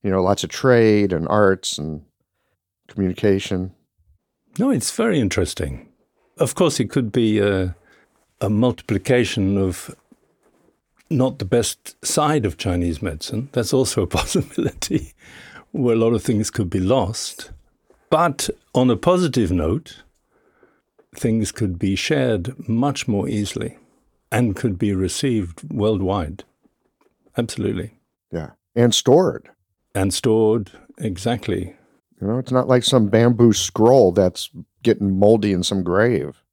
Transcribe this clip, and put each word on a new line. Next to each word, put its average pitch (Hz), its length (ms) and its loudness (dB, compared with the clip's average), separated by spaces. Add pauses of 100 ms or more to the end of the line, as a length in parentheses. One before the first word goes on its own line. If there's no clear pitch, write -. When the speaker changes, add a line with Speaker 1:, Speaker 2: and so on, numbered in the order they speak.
Speaker 1:
You 101 100 -2
know, 95 100 2
lots 95 220 2
of - 60 -8
trade 110 640 4
and 82 160 -2
arts 98 480 2
and 76 240 -8 (880)
communication. 95 840 -2 (840)
Speaker 2:
No, 254 100 0
it's 202 220 -2
very 214 300 0
interesting. 87 680 -4 (500)
Of - 180 -2
course, 165 260 0
it 104 80 -2
could 120 240 -4
be 110 260 2
a, 95 340 0 (680)
a 98 80 -4
multiplication 107 1080 0
of 92 380 -4 (1120)
not 131 300 0
the 107 60 -4
best - 500 -2 (100)
side 147 400 0
of 85 120 -2
Chinese 87 440 -2
medicine. 90 520 -8
That's 120 200 -2
also 131 280 0
a 90 60 -2
<laughs> - 120 -4
possibility, - 920 -4 (600)
where 120 220 0
a 113 40 2
lot 113 140 2
of 110 100 -2
things 107 260 -2
could 95 200 -4
be 98 100 -2
lost. 104 720 -2 (580)
But 170 400 0 (240)
on 127 160 4
a 117 60 4
positive 143 560 2
note, 90 520 -2 (1120)
things 110 360 -2
could 95 260 -4
be 98 180 -2
shared 123 760 -2
much 127 380 -2
more 101 200 -2
easily 107 500 -6 (540)
and 113 240 0
could 101 220 -2
be 104 160 0
received 95 800 -4
worldwide. 98 680 -2 (960)
Absolutely. 107 640 -6 (320)
Speaker 1:
Yeah. 80 200 -8 (240)
And 120 180 4
stored. - 560 2 (460)
Speaker 2:
And 98 180 0
stored, 110 580 0 (280)
exactly. 101 760 -6 (460)
Speaker 1:
You 98 60 -6
know, 117 100 -2
it's 123 140 -8
not 127 160 0
like 127 160 4
some 110 260 2
bamboo 117 440 6
scroll 113 580 4
that's 92 380 0 (340)
getting 101 340 2
moldy 104 340 4
in 90 120 0
some 95 200 -2
grave. 87 680 0